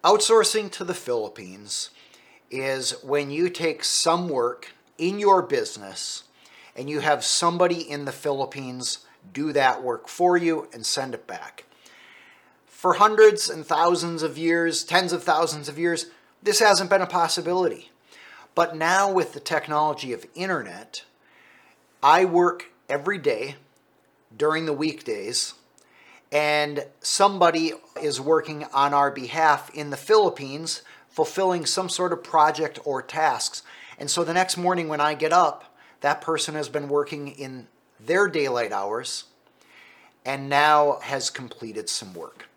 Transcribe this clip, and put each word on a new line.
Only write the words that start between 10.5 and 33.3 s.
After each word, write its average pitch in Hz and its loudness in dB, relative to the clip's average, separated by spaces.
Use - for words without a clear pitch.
and 113 -14
send 131 -4
it - -18
back. - -16
For - 0
hundreds 214 6
and 156 -8
thousands 170 0
of 147 -4
years, 165 0
tens 175 0
of 165 -6
thousands 151 0
of 143 -14
years, 170 -2
this 202 0
hasn't 190 4
been 190 4
a 175 -2
possibility. 175 -2
But 165 0
now 185 2
with 185 0
the 139 -14
technology 151 -2
of - -10
internet, 123 -8
I 170 6
work 175 2
every 147 -4
day 139 -2
during 156 0
the 151 -2
weekdays, 127 -6
and 147 0
somebody 170 2
is 135 -4
working 151 0
on 143 2
our 139 4
behalf 143 0
in 147 -10
the 139 -6
Philippines, 160 0
fulfilling 175 0
some 185 -2
sort 180 -2
of 165 -6
project 156 2
or 135 -4
tasks. 147 -2